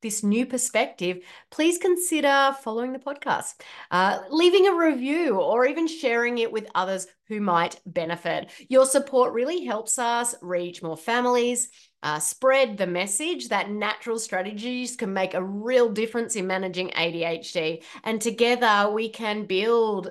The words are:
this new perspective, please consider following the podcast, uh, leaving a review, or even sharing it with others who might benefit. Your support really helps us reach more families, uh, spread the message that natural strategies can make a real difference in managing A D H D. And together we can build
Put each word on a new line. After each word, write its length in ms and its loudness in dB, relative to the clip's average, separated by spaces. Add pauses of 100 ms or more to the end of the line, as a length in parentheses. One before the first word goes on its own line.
this 220 -6
new 240 2
perspective, 720 -2 (320)
please 260 2
consider 840 2
following 320 -4
the 40 -10
podcast, 560 -4 (360)
uh, 300 2 (100)
leaving 360 6
a 80 6
review, 640 2
or 280 4
even 200 0
sharing 520 0
it 140 -2
with 220 -4
others 320 -2 (220)
who 120 -6
might 440 0
benefit. 640 -4 (200)
Your 180 8
support 480 2
really 300 -2
helps 340 -4
us 420 0
reach 420 -4
more 140 -6
families, 720 0 (340)
uh, 180 -2
spread 560 2
the 100 -2
message 600 -4
that 220 -2
natural 480 -4
strategies 760 -6
can 180 -6
make 220 -2
a 80 -2
real 460 2
difference 480 -4
in 100 -4
managing 480 -4
A 160 0
D 140 -4
H 280 -6
D. 300 -4 (220)
And 160 -4
together 720 2
we 160 -2
can 380 -6
build 640 2